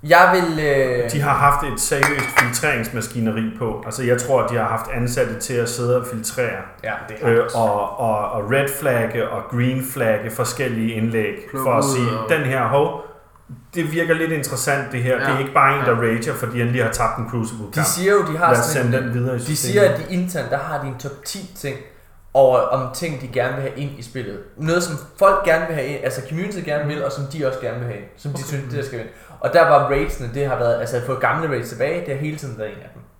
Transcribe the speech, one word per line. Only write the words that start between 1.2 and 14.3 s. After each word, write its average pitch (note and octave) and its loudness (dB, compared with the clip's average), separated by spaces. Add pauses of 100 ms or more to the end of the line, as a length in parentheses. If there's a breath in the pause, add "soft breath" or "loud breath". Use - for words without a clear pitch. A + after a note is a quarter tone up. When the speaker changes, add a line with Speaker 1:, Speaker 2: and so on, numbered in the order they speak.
Speaker 2:
har C#3+ 2
haft C#3+ 4 (100)
et - -6
seriøst C#3 0
filtreringsmaskineri A2+ -2
på. G#2+ -4
Altså, A2+ -6
jeg A#2+ 2
tror, B2+ 2
de A#2+ -2
har A2 2
haft A2 -2
ansatte A#2+ 0
til - -6
at A#2 0
sidde B2 2
og - -8
filtrere. A2 -4 (220)
Speaker 1:
Ja, A2 -4 (160)
det G#2+ -12
har B2 0
de A#2 6
Speaker 2:
Øh, A#2 6
Speaker 1:
også. - -4
Speaker 2:
og, G#2 0
og, G#2+ 0
og G#2+ -2
red C#3 2 (100)
flagge A#2 0
og G2 -6
green B2+ 0
flagge A2 0
forskellige A2+ -2
indlæg A2 0 (140)
Speaker 3:
Plukke C3+ -6
Speaker 2:
for C3 2
at A2+ 4
Speaker 3:
ud C#3 2
Speaker 2:
sige, A#2 0
Speaker 3:
og A2 -6
Speaker 2:
"Den D#3 2
her, C3 0
hov, C#3+ 2 (760)
det D#3 -2
virker E3 2
lidt D#3+ 0